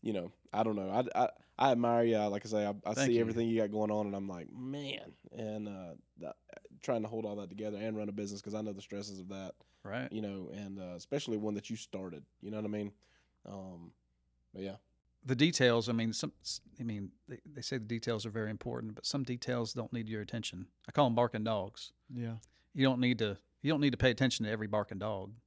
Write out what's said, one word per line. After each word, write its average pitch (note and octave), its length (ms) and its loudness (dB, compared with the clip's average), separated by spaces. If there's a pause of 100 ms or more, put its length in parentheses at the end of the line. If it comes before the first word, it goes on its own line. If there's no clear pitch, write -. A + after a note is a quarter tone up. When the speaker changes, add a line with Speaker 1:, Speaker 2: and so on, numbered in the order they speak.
Speaker 1:
you G#2+ 140 -2
know, F2+ 180 -4 (220)
I G#2+ 80 4
don't A2 140 2
know. F#2+ 120 -2 (260)
I, B2 100 6
I, - 40 2 (300)
I C3+ 140 6
admire A#2+ 320 6
you. A2+ 140 6
Like G#2 280 0
I - 20 -10
say, G#2+ 180 2
I, G2+ 40 0 (160)
I A2 80 -2
Speaker 2:
Thank C3+ 140 2
Speaker 1:
see A#2+ 60 6
Speaker 2:
you. A#2 60 6
Speaker 1:
everything A2+ 300 2
you A2+ 100 4
got G#2+ 100 4
going G#2+ 200 2
on, G#2+ 160 2
and G2+ 100 -2
I'm G2 120 -4
like, F2 240 -8
"Man." C3+ 600 -8 (240)
And, G#2+ 320 -6
uh, F#2+ 240 -10 (260)
the, D2+ 160 -10 (460)
trying A#2 220 0
to G#2+ 60 -4
hold A2 180 -6
all G#2 100 -4
that G2 140 -8
together G#2 260 -6
and A2 180 -4
run G#2+ 140 -4
a G2+ 40 -6
business G2+ 280 -6
'cause G#2 140 -10
I G#2+ 80 -2
know G#2+ 100 -4
the G2 100 -10
stresses G2+ 380 -8
of F2+ 80 -12
that. F#2+ 240 -10 (300)
Speaker 2:
Right. A#2+ 280 -6
Speaker 1:
You A2 120 -4
know, G2 320 -6
and, G2 260 -10
uh, F2+ 160 -8
especially A#2+ 400 -2
one G#2+ 180 0
that G2+ 140 -6
you A2+ 80 -4
started. F2+ 480 -10 (160)
You G2+ 100 -10
know G#2+ 60 -6
what G#2+ 80 -4
I G#2 40 -2
mean? G#2 240 -4 (520)
Um, F#2+ 480 -12 (600)
but F#2+ 80 -8
yeah. G2 140 -6 (500)
Speaker 2:
The B2+ 80 2
details, A#2+ 540 6
I A#2+ 40 2
mean, A2+ 200 2
some, - 200 -4 (100)
s-, - 180 -8 (180)
I C#3 40 -6
mean, G#2 280 -4 (180)
they, B2+ 180 -10
they C#3+ 160 -12
say - 160 -4
the A2 80 -6
details A2+ 400 -2
are A2 40 -6
very G#2+ 200 -2
important, A2+ 440 -6
but - 120 -8
some C#3 160 0
details B2 500 -2
don't A#2 180 -4
need A#2 160 -2
your G#2+ 140 -2
attention. G#2 460 -6 (200)
I - 60 -14
call D3 140 8
'em A#2 80 6
barking A#2 300 4
dogs. G#2+ 480 -2 (220)
Speaker 3:
Yeah. A#2 200 -4 (400)
Speaker 2:
You C3+ 100 4
don't B2+ 160 6
need B2 200 6
to, G2+ 180 2 (240)
you C#3 100 2
don't D3 80 4
need C#3+ 120 6
to A2+ 40 0
pay C3 140 8
attention A#2+ 340 2
to G#2 80 0
every G#2+ 140 -2
barking G#2 320 0
dog. G2+ 340 -4 (140)